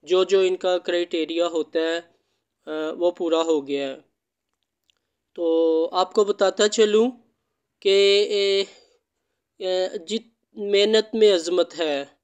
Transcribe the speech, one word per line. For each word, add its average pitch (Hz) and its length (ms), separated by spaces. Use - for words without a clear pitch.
जो 185 200
जो 190 180
इनका 185 340
क्राइटेरिया 170 680
होता 165 340
है, 165 200
अ, 156 300
वो 175 140
पूरा 165 260
हो 160 240
गया 139 260
है। 135 80
तो 165 580
आपको 185 320
बताता 202 420
चलूँ 214 420
कि, 196 500
ए, 196 360
ए, 185 460
जित-, 226 300
मेहनत 214 580
में 214 160
अज़मत 170 420
है। 143 500